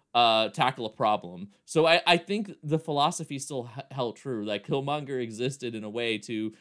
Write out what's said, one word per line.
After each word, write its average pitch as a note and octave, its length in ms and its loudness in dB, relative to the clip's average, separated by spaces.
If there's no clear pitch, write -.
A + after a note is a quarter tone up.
uh, A2+ 360 6
tackle B2+ 360 0
a G#2+ 40 -6
problem. F#2+ 600 -2
So E3 220 4
I, E3 180 6
I F3 120 6
think G3 440 -4
the D#3 180 0
philosophy D3+ 600 -2
still B2+ 380 -8
h-, C#3 140 -12
held B2 260 -4
true. A#2+ 260 -6
Like, G#2 240 -4
Killmonger C#3 540 -2
existed A#2 540 -4
in G#2+ 100 -8
a G#2+ 40 -8
way A2+ 300 -2
to A2 420 -4